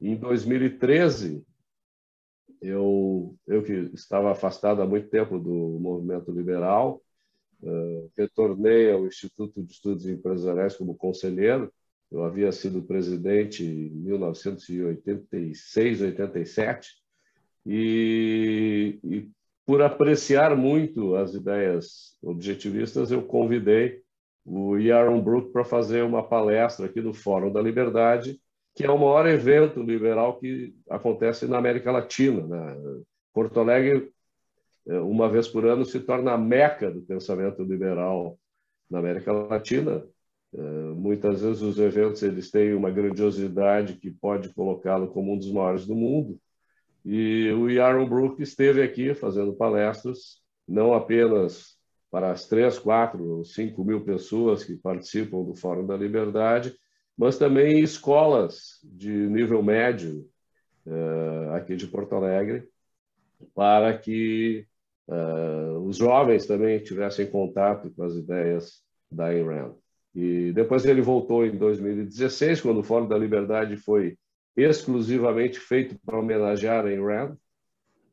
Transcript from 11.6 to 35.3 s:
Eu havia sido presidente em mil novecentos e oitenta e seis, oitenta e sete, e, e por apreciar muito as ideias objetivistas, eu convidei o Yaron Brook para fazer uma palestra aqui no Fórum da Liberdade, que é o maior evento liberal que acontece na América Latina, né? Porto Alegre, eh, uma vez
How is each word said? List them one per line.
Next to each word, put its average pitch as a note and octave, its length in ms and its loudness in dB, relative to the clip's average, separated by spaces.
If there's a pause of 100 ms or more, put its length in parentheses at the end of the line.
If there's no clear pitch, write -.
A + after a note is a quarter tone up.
Eu D#2+ 140 -6
havia F#2+ 300 0
sido F#2 300 -6
presidente F#2+ 840 -2
em D#2 260 -6
mil F2+ 280 -6
novecentos F2+ 500 -8
e F2+ 120 -6
oitenta F#2+ 560 -6
e D#2+ 180 -8
seis, A2 460 0
oitenta F#2+ 380 -4
e E2+ 80 -4
sete, - 440 -4 (760)
e, A2 1400 0
e F#2+ 260 -6 (360)
por C#3+ 180 4
apreciar D3 720 4
muito C3 600 2
as F#2+ 180 -2
ideias F#2+ 880 -4
objetivistas, G2+ 880 -4
eu B2 120 0
convidei A#2 800 2 (420)
o G2 320 -2
Yaron A#2 440 6
Brook A#2+ 320 0
para A#2+ 120 0
fazer A#2 400 0
uma A#2 180 0
palestra A2 640 0
aqui G#2+ 140 -6
no A2 140 -6
Fórum G2 380 -2
da G#2 100 0
Liberdade, A#2 800 0 (340)
que C#3+ 100 -6
é C#3 60 2
o C#3+ 80 4
maior D3 280 6
evento D3 560 4
liberal A2+ 580 0
que B2+ 340 -10 (160)
acontece A2+ 560 -2
na B2 120 0
América A#2+ 340 0
Latina, A#2+ 540 0
né? C#2+ 560 -10 (300)
Porto A2+ 280 0
Alegre, C3 500 4 (760)
eh, F2 120 -4
uma A2 300 2
vez A2+ 180 2